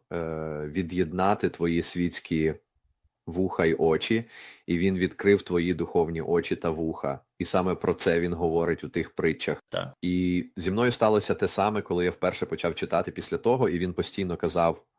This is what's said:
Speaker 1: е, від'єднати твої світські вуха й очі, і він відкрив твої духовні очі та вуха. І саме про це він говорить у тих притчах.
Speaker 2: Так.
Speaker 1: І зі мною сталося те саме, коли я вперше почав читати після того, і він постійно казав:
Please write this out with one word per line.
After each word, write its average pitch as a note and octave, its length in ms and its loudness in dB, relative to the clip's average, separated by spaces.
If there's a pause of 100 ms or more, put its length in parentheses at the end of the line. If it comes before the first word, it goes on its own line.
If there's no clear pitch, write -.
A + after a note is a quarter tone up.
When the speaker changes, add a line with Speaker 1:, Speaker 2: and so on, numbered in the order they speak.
(120)
Speaker 1:
е, E2+ 60 -4 (500)
від'єднати F2+ 840 0
твої E2+ 320 0
світські E2 760 -2 (720)
вуха F2 380 0
й E2 140 4
очі, E2 440 2 (420)
і E2+ 120 0
він F#2 200 2
відкрив F#2+ 440 4
твої F2 320 0
духовні E2 480 0
очі E2+ 340 0
та E2+ 140 -2
вуха. D#2 500 -4 (200)
І F2+ 60 -4
саме F#2 300 2
про - 180 0
це E2+ 260 2
він F2 140 0
говорить E2 500 0
у C#2+ 60 -10
тих - 260 -4
притчах. D#2 540 -2
Speaker 2:
Так. - 320 -6
Speaker 1:
І F2+ 440 2 (100)
зі F#2 160 -4
мною A#2 200 4
сталося G#2+ 420 2
те F#2+ 140 0
саме, G#2 340 0
коли F2 240 0
я F2 60 2
вперше - 340 -2
почав E2 300 -4
читати F2+ 360 -2
після - 260 -6
того, B2 320 2
і E2+ 80 0
він F2+ 160 -2
постійно F2+ 440 -4
казав: E2+ 480 0 (140)